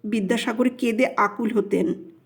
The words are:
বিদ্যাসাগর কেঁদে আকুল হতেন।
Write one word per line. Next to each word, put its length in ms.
বিদ্যাসাগর 640
কেঁদে 380
আকুল 340
হতেন। 440